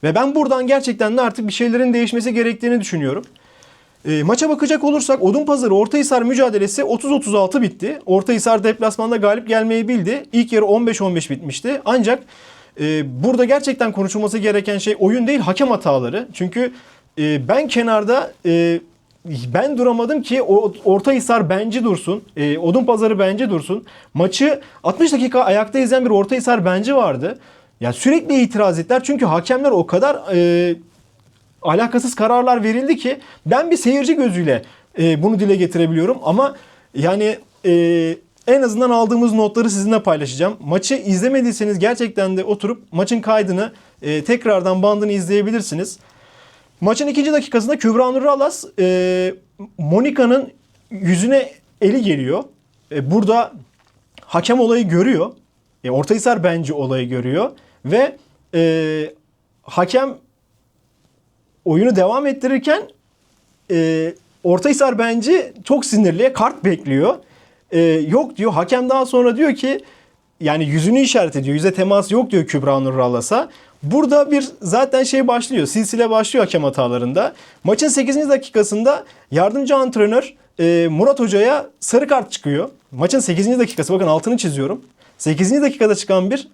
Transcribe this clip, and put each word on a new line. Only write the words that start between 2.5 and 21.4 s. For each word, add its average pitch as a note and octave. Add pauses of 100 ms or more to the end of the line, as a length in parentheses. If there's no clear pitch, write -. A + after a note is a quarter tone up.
düşünüyorum. D3 (840)
E, D3+
maça B3
bakacak D4+
olursak C#4+
Odunpazarı B3+
Ortahisar B3
mücadelesi A#3
otuz C#4
otuz G#3+
altı G3+
bitti. A3+
Ortahisar G#3
deplasmanda A3
galip A3
gelmeyi A3
bildi. A#3+
İlk A#3
yarı G#3+
on A3
beş A3
on F#3
beş E3
bitmişti. C#3+
Ancak, B3 (580)
e, D3
burada B3
gerçekten C4
konuşulması G#3
gereken G3+
şey G#3
oyun A3+
değil, C#4
hakem F#3
hataları. D#3+
Çünkü, A#3+ (460)
e, D3+
ben C4
kenarda, A#3 (140)
e, E3+ (760)
ben B3+
duramadım A#3+
ki B3+
o G3+ (120)
Ortahisar G#3+